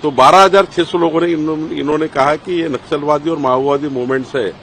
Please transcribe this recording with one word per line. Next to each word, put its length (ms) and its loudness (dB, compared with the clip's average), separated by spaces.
तो 80 -2
बारह 280 6
हजार 260 6
छह 200 -4
सौ 140 -4
लोगों 220 0
ने, 120 -2
इन्हों-, 400 -4
इन्होंने 360 -2
कहा 280 0
कि 260 -4
ये 60 -4
नक्सलवादी 640 -2
और 80 -4
माओवादी 500 0
मूवमेंट्स 480 -4
है 160 -4